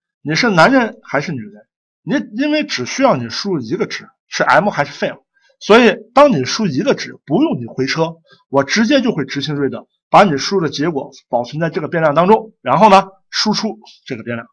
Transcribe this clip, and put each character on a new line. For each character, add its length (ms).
你 120
是 160
男 220
人 320
还 160
是 140
女 80
人？ 260
你 120
因 80
为 160
只 200
需 180
要 140
你 120
输 240
入 60
一 160
个 100
值， 220
是 120
M 280
还 160
是 80
fail， 320
所 200
以 180
当 160
你 140
输 200
一 140
个 160
值， 300
不 180
用 160
你 60
回 200
车， 300
我 160
直 240
接 140
就 120
会 120
执 160
行 160
read， 280
把 140
你 140
输 180
入 60
的 80
结 200
果 220
保 160
存 160
在 100
这 120
个 80
变 120
量 140
当 120
中， 340
然 160
后 120
呢， 180
输 240
出 260
这 100
个 80
变 140
量。 160